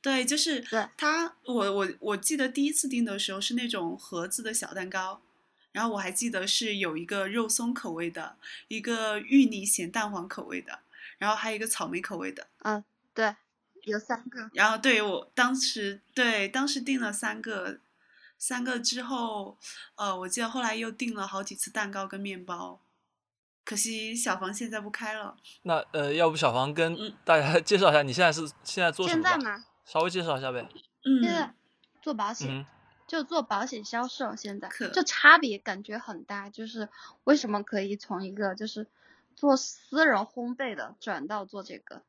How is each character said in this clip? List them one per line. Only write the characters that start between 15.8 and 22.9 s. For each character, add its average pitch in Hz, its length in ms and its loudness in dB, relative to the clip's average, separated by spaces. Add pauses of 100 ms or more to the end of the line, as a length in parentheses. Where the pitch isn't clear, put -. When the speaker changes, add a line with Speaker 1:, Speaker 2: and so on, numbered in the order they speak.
Speaker 1:
对， 226 360 2
当 262 180 0
时 285 140 -2
订 262 200 -2
了 214 120 -2
三 214 280 -4
个， 202 380 -6 (580)
三 247 280 -4
个 247 160 -2
之 240 240 -2
后， 220 520 -4 (380)
呃， 196 240 -2
我 185 100 -6
记 208 120 -2
得 226 100 -2
后 254 100 -4
来 226 140 0
又 226 160 -4
订 226 240 -6
了 202 120 -4
好 196 180 -6
几 196 100 -10
次 - 160 -4
蛋 202 220 -2
糕 196 160 -6
跟 196 120 -10
面 190 240 -8
包。 180 360 -10 (840)